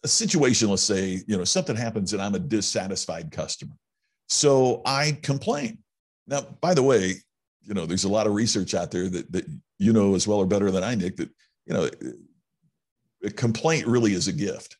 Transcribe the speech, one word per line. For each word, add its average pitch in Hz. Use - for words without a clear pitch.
a 147
situation, 135
let's 95
say, 95
you 107
know, 87
something 139
happens 110
and 101
I'm 101
a 90
dissatisfied 92
customer. -
So 131
I 143
complain. 143
Now, 139
by 175
the -
way, 101
you 104
know, 85
there's 95
a 98
lot 107
of 104
research 104
out 87
there 92
that, 90
that 90
you 107
know 101
as 90
well 104
or 95
better 101
than 92
I, 123
Nick, 92
that, -
you -
know, 80
a 104
complaint 123
really 117
is 87
a 85
gift 82